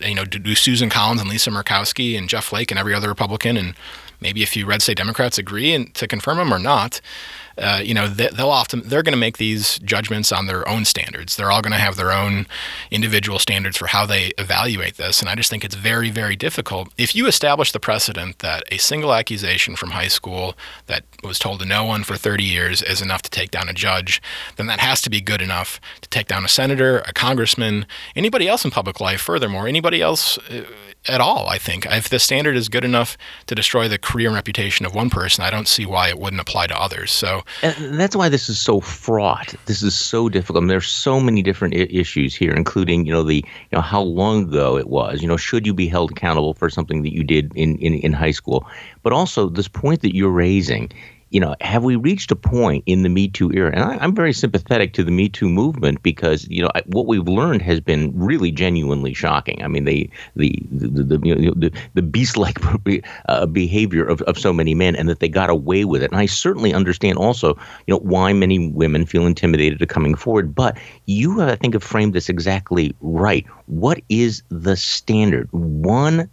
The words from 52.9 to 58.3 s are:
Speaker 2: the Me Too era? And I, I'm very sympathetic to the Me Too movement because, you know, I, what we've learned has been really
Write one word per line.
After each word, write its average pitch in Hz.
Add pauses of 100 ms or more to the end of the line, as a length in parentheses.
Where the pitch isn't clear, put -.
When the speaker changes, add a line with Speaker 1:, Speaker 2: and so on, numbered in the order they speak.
Speaker 2:
the 92
Me 95
Too 90
era? 87
And 98
I, 220
I'm 180
very 165
sympathetic 104
to 95
the 85
Me 95
Too 101
movement 92
because, 80
you 85
know, 87
I, 90
what 104
we've 101
learned 107
has 85
been 76
really 95